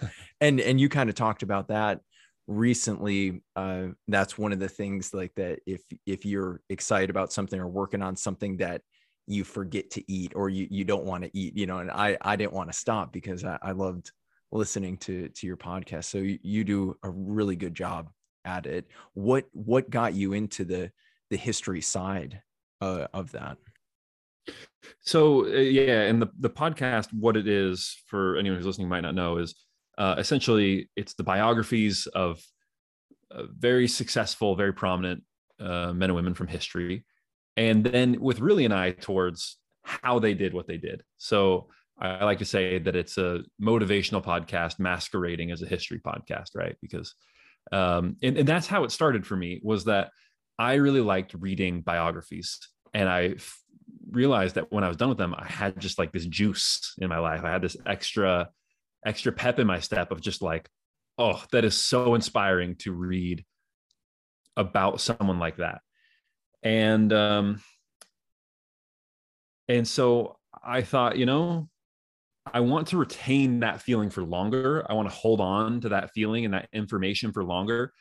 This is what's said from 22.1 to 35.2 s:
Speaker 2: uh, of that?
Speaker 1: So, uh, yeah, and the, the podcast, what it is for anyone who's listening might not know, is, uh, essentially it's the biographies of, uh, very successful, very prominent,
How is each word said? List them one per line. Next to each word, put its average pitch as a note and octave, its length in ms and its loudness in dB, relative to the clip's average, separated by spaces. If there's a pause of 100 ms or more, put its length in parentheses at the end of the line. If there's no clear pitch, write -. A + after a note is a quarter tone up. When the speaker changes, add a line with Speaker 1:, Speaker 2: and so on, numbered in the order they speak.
Speaker 2:
uh, F#2 340 -4
of F2+ 180 -8
that? C#2 260 -12 (1400)
Speaker 1:
So, D3+ 440 6
uh, - 120 0
yeah, C3+ 460 6
and A2+ 180 4
the, A2 80 0 (100)
the A#2+ 100 0
podcast, B2+ 640 -2
what A2 240 4
it G#2 120 0
is F#2+ 580 0
for F#2+ 320 0
anyone F#2+ 200 0
who's F2+ 100 -6
listening F#2+ 200 -4
might F2+ 140 -2
not E2+ 140 -4
know, F2 240 0
is, E2+ 160 -6 (420)
uh, F#2+ 200 2
essentially G#2 800 2
it's G2+ 200 -8
the - 80 -6
biographies G#2+ 840 2
of, F2 320 -2 (920)
uh, B1 200 -12
very B2 360 4
successful, G#2+ 680 0
very G2 180 2
prominent, F2+ 500 -2 (360)